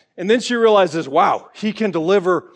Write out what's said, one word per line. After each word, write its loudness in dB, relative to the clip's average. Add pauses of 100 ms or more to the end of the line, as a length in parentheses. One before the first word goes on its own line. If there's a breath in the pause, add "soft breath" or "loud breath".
(180 loud breath)
And -4
then 2
she -6
realizes, 2
"Wow, 0
he -6
can -4
deliver. 0